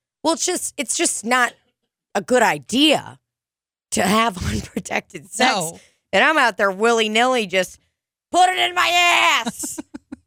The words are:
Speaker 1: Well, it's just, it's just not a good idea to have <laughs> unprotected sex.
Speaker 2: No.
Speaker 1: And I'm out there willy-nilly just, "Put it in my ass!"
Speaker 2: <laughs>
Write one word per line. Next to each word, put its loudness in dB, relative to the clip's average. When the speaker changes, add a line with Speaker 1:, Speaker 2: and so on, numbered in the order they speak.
Speaker 1:
Well, 2
it's -4
just, -6
it's -6
just -2
not 0
a -4
good 0
idea 0
to -2
have 0
<laughs> -6
unprotected -8
sex. 0
Speaker 2:
No. -8
Speaker 1:
And 2
I'm 2
out 2
there 0
willy-nilly 0
just, -2
"Put 6
it -2
in -2
my 2
ass!" 0
Speaker 2:
<laughs> -20